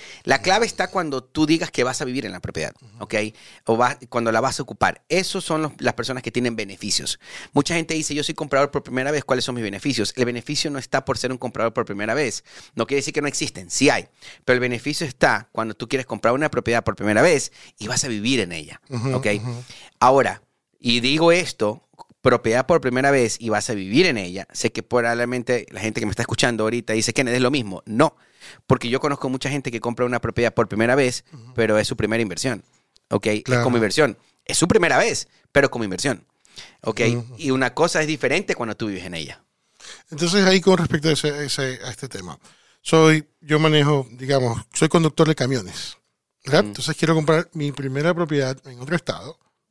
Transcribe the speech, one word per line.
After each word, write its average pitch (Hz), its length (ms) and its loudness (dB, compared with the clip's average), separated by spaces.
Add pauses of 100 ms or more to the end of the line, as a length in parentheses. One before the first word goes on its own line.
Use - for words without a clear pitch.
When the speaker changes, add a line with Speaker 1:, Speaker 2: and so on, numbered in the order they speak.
(240)
Speaker 1:
La 135 180 2
clave 208 240 2
está 190 220 -4
cuando 151 380 -4
tú 156 200 0
digas 160 260 0
que 127 120 0
vas 127 180 -2
a 151 40 -4
vivir 127 200 -6
en 95 60 -8
la 90 80 -12
propiedad, - 340 -8 (260)
¿ok? 104 160 -6 (500)
O 113 100 2
va-, 123 320 2
cuando 117 240 -2
la 110 80 2
vas 127 220 0
a - 20 -10
ocupar. 101 460 -2
Esos 180 340 -2
son 156 200 -2
los, 143 160 -6
las 123 160 0
personas 123 280 -6
que 117 80 -8
tienen 120 240 -2
beneficios. 98 640 -6 (320)
Mucha 147 240 0
gente 160 200 -2
dice, 156 200 -4
"Yo 147 80 -2
soy 160 100 -6
comprador 139 380 0
por 143 100 -4
primera 131 300 -4
vez, 147 140 -2
¿cuáles 127 180 0
son 127 120 -6
mis 120 100 -6
beneficios?". 104 500 -4
El 127 80 -2
beneficio 123 480 -4
no 139 80 -8
está - 240 -2
por 131 140 -4
ser 127 160 -4
un 127 40 -8
comprador 117 360 -4
por 120 100 -2
primera 104 300 -6
vez. 131 320 -4 (300)
No 113 120 -2
quiere 139 120 0
decir 135 140 -4
que 151 80 -2
no 147 60 -4
existen, 95 420 -6
sí 143 200 2
hay. 113 180 0 (380)
Pero 127 80 4
el 123 80 2
beneficio 127 440 -4
está 120 460 0
cuando 110 220 -4
tú - 160 -12
quieres 131 160 -2
comprar 113 280 0
una 147 160 0
propiedad 117 360 0
por 104 100 -2
primera 107 260 2
vez 151 200 4 (380)
y 208 80 -10
vas 226 160 -2
a 147 40 -6
vivir 117 320 0
en 87 120 -2
ella, 78 360 -12
Speaker 2:
Ujú, 127 280 -4
Speaker 1:
¿ok? 131 100 -2 (120)
Speaker 2:
ujú. 120 260 -10 (360)
Speaker 1:
Ahora, 123 440 4 (340)
y 120 220 0
digo 156 320 4
esto, 135 580 -2 (320)
propiedad 120 460 2
por 165 140 4
primera 127 280 2
vez 127 300 2
y 113 100 -6
vas 104 220 0
a - 20 -4
vivir 104 320 2
en 139 140 0
ella, 92 340 -8
sé - 180 -2
que 110 120 -8
probablemente 120 880 0
la 107 80 -12
gente 107 200 -4
que 113 60 -2
me 104 60 -4
está 110 100 -4
escuchando 117 440 0
ahorita 113 280 -2
dice, 110 200 0
"Kenneth, 127 200 0
es 127 80 0
lo 123 80 2
mismo". 113 380 -4
No, 117 280 2 (520)
porque 123 220 2
yo 127 100 0
conozco 143 280 -2
mucha 131 220 -4
gente 139 220 -4
que 117 80 -6
compra 120 260 -2
una 123 160 -2
propiedad 117 320 0
por 113 140 2
primera 117 260 2
vez, 131 400 2
Speaker 2:
Ujú. 123 220 -20
Speaker 1:
pero 107 240 4
es 104 80 0
su 117 100 -6
primera 110 240 0
inversión, 104 420 -4 (460)
¿ok? 104 160 0
Es 107 160 2
Speaker 2:
Claro. 123 220 2
Speaker 1:
como 123 140 2
inversión. 110 420 2 (260)
Es - 140 -2
su 160 80 4
primera 170 320 2
vez, 196 280 0 (240)
pero 139 200 4
como 120 120 -4
inversión, 98 440 -4 (560)
¿ok? 117 240 -2
Speaker 2:
Ujú. 120 320 -2
Speaker 1:
Y 143 100 -2
una 131 240 2
cosa 165 280 2
es 151 60 -2
diferente 156 460 -2
cuando 110 240 -6
tú 113 80 -4
vives 95 200 -6
en 87 100 -10
ella. 73 280 -10 (680)
Speaker 2:
Entonces, 175 340 2
ahí 190 160 6
con 185 160 6
respecto 160 320 0
a 156 40 4
ese, 147 300 -2
ese, 135 400 -4
a 127 60 -10
este 127 180 -12
tema. 90 300 -12 (460)
Soy, 156 440 6 (140)
yo 151 160 2
manejo, 151 540 4
digamos, 127 500 0 (140)
soy 160 140 2
conductor 160 380 4
de 156 60 4
camiones. 123 640 -4 (480)
¿verdad? 151 180 4
Speaker 1:
Mm. 107 40 -6
Speaker 2:
Entonces 156 280 -6
quiero 165 200 2
comprar 160 380 2
mi 147 180 -4
primera 139 420 -2
propiedad 147 440 -2 (100)
en 123 120 -18
otro 139 160 -4
estado. 120 420 -8 (340)